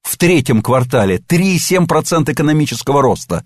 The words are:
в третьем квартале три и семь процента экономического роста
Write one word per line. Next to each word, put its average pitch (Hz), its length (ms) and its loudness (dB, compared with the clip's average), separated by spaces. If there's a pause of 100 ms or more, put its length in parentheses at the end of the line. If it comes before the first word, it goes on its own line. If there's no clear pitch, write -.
в - 160 -10
третьем 143 440 2
квартале 120 560 0
три 180 380 0
и 165 40 0
семь 175 260 0
процента 156 460 -2
экономического 143 680 0
роста 90 440 -2